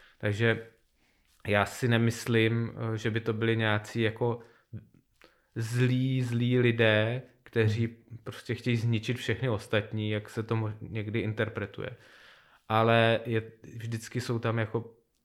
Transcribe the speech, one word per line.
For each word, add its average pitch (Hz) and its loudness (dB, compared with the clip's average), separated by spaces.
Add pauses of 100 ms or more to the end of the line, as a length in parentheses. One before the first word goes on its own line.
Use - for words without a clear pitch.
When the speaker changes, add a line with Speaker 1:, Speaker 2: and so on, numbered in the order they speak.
(180)
Speaker 1:
Takže 113 0 (800)
já 101 6
si - -2
nemyslím, 117 2 (220)
eh, 110 -4
že 110 -2
by 110 -2
to 110 -2
byli 113 2
nějací 107 0
jako 113 0 (1160)
zlí, 127 0
zlí 120 2
lidé, 117 4 (220)
kteří 113 2
Speaker 2:
Hmm. - -14
Speaker 1:
prostě - -8
chtějí 117 0
zničit 113 0
všechny 123 -4
ostatní, 107 -2
jak 104 -4
se 113 -6
to 113 -2
mo-, 107 -2
někdy 107 -6
interpretuje. 104 -4 (800)
Ale 113 4
je, 113 0 (200)
vždycky 117 -8
jsou 117 -2
tam 113 0
jako 110 -4 (320)